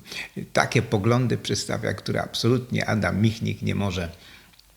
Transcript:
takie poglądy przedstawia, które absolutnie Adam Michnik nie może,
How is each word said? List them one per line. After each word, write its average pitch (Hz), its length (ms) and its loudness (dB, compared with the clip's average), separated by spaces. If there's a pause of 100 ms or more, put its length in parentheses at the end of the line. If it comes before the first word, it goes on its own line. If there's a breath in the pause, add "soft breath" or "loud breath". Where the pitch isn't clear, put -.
(520 loud breath)
takie 123 300 2
poglądy 117 560 2
przedstawia, - 360 -4 (220)
które - 260 -4
absolutnie 117 640 0
Adam 98 360 2
Michnik 110 400 0
nie 104 120 0
może, 92 380 -2 (640 loud breath)